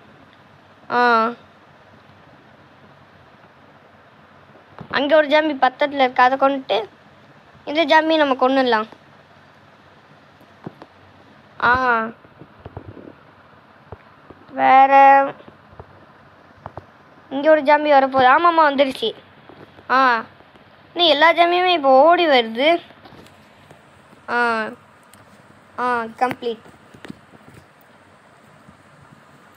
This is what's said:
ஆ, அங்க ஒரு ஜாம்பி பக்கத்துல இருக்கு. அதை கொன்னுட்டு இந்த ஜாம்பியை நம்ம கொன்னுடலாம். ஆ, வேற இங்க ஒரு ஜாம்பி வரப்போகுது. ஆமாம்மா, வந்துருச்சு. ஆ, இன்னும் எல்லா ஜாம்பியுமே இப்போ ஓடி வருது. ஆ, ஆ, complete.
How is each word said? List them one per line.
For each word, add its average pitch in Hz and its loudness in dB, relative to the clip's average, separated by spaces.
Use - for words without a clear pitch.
ஆ, 240 0
அங்க 285 -2
ஒரு 311 2
ஜாம்பி 294 0
பக்கத்துல 285 -6
இருக்கு. 254 0
அதை 262 0
கொன்னுட்டு 277 -4
இந்த 302 -4
ஜாம்பியை 311 0
நம்ம 262 -2
கொன்னுடலாம். 247 -2
ஆ, 240 -2
வேற 269 4
இங்க 285 0
ஒரு 311 4
ஜாம்பி 294 0
வரப்போகுது. 269 2
ஆமாம்மா, 330 2
வந்துருச்சு. 262 -4
ஆ, 247 0
இன்னும் 339 0
எல்லா 302 2
ஜாம்பியுமே 349 0
இப்போ 277 2
ஓடி 339 2
வருது. 262 -2
ஆ, 233 -4
ஆ, 240 -4
complete. 226 -8